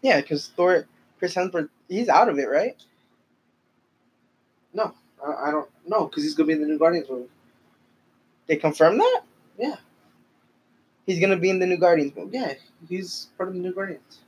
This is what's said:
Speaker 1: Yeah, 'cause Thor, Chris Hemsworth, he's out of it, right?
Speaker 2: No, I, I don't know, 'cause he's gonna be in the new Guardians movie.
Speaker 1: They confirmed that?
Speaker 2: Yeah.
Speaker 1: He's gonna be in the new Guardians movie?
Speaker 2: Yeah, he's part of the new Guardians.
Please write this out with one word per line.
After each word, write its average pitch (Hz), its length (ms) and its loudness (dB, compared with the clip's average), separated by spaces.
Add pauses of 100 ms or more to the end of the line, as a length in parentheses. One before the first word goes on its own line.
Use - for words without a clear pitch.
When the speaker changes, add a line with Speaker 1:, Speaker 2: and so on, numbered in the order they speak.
Speaker 1:
Yeah, 196 200 4
'cause 143 340 -6
Thor, 180 300 2 (320)
Chris 175 160 -4
Hemsworth, 180 360 -4 (180)
he's 214 220 -4
out 190 200 6
of 151 80 -2
it, 139 120 -2
right? 175 260 0 (2000)
Speaker 2:
No, 214 200 -4 (320)
I, 143 220 -4
I 151 40 -2
don't 151 180 -4 (180)
know, 190 200 0
'cause 151 160 -6
he's 151 120 -4
gonna 156 120 2
be 160 60 2
in 151 80 0
the 151 60 -2
new 151 100 -2
Guardians 165 320 2
movie. 123 200 -10 (1160)
Speaker 1:
They 156 100 0
confirmed 160 420 2
that? 494 220 2 (360)
Speaker 2:
Yeah. 254 200 -6 (1300)
Speaker 1:
He's 185 120 -2
gonna 190 180 2
be 175 120 0
in 185 100 0
the 185 60 0
new 180 120 0
Guardians 160 380 4
movie? - 220 -10
Speaker 2:
Yeah, 202 160 -6 (340)
he's 180 500 -10
part 185 120 -6
of 190 60 -10
the 180 60 -8
new 180 120 -6
Guardians. 190 540 -12